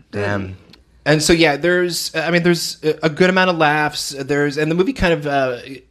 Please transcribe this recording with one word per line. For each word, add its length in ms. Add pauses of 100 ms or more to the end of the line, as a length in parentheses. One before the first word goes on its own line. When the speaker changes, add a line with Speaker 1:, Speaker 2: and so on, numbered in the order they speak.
(120)
Speaker 1:
damn. 360
Speaker 2:
Mm. 60 (520)
Speaker 1:
And 160
so, 100
yeah, 240
there's, 580
I 160
mean, 120
there's 420
a, 220
a 40
good 200
amount 200
of 60
laughs. 540
There's, 480
and 120
the 40
movie 180
kind 220
of, 120
uh, 340 (300)